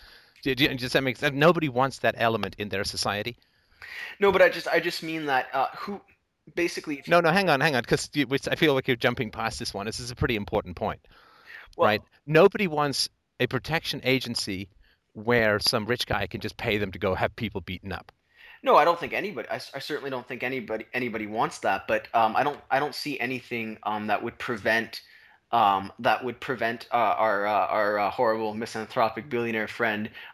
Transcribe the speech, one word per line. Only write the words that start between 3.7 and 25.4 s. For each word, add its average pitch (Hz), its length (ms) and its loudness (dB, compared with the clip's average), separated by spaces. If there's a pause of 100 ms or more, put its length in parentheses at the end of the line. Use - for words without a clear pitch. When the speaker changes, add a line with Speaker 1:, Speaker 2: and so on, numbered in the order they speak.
Speaker 2:
No, 196 120 6
but 185 100 6
I 175 80 10
just, 170 180 -4
I 165 120 4
just 165 240 -4
mean 160 240 -6
that, 131 260 0
uh, 131 140 0 (100)
who, 196 240 -10 (540)
basically, 170 440 -4
if - 80 -16
Speaker 1:
No, 170 140 6
no, 160 100 4
hang 190 180 4
on, 139 120 6
hang 151 140 2
on, 120 80 2
'cause - 300 0
you, 143 140 2
which 135 200 -2
I 139 80 0
feel 151 180 4
like 131 140 0
you're 123 100 2
jumping 123 340 0
past 113 280 -4
this 117 140 -8
one. 101 120 -6
This 110 140 -8
is 123 120 -10
a 120 40 -12
pretty - 200 0
important 101 400 -2
point, 87 320 -6 (680)
Speaker 2:
Well 165 120 2
Speaker 1:
right? 107 160 2 (220)
Nobody 185 420 6
wants 147 420 -2 (300)
a 127 80 2
protection 147 560 -4
agency 120 680 -2 (440)
where 110 460 2
some 107 260 0
rich 120 220 -2
guy 101 200 -2
can 101 140 -10
just 104 160 -8
pay 107 200 -2
them 101 160 -2
to 90 60 -12
go 95 160 0
have 110 200 -2
people 104 260 -6
beaten 101 320 -10
up. - 180 -14 (520)
Speaker 2:
No, 254 120 6
I 151 100 8
don't 170 140 4
think 123 140 -6
anybody, 139 360 -6
I 113 60 -4
s-, - 180 -12
I 139 60 -10
certainly 135 300 -8
don't 123 180 -8
think 127 160 -10
anybody, 110 500 -6
anybody 113 340 -4
wants 120 320 -2
that, 98 280 -2
but, 110 280 -2
um, 110 200 4
I 120 80 2
don't, 143 160 -2 (120)
I 135 80 2
don't 143 160 -2
see 143 240 -8
anything, 117 640 -6
um, 107 240 -4
that 104 160 0
would 117 160 -8
prevent, 113 640 -2 (500)